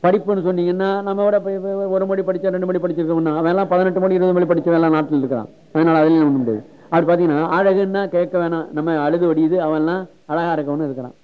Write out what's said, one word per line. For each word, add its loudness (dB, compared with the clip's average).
படிப்புன்னு 2
சொன்னீங்கன்னா, 0
நம்ம -2
விட 2
போய், -6
போய் -6
ஒரு -2
மொழி -2
படிச்சா, -2
ரெண்டு -2
மொழி 0
படிச்சிருக்கோம்னா, -2
அவன் 0
எல்லாம் 0
பதினெட்டு 2
மொழி, 2
இருபது 2
மொழி 2
படிச்சவன் 2
எல்லாம் 4
நாட்டுல 0
இருக்கிறான். -4
அதனால 4
அதுலயும் 4
ஒண்ணும் 2
முடியாது. -2
அப்படி 2
பாத்தீங்கன்னா, 2
அழகுன்னா 0
கேட்க -2
வேணாம், -2
நம்ம -2
அழுது 0
வடியுது, 2
அவன்லாம் -2
அழகா -2
இருக்கவனு -4
இருக்கிறான். -8